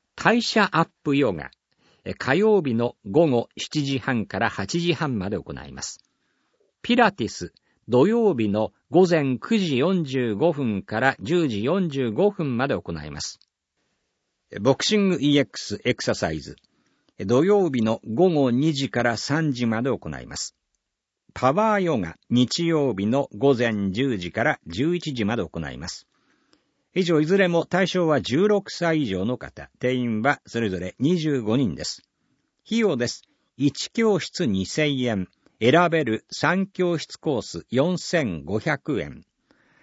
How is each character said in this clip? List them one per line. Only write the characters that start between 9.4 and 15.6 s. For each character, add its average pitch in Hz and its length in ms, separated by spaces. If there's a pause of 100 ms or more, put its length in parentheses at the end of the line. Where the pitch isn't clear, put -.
時 165 200
四 170 260
十 127 320
五 156 160
分 117 320
か 107 160
ら 131 220
十 160 260
時 104 160
四 175 260
十 131 220
五 185 200
分 143 260
ま 131 100
で 131 100
行 85 140
い 76 200
ま 71 100
す。 - 180 (1200)
ボ 131 160
ク - 80
シ 214 140
ン 196 120
グ 175 120
イ 143 140
ー 143 40
エ - 40
ッ - 20
ク - 140
ス - 260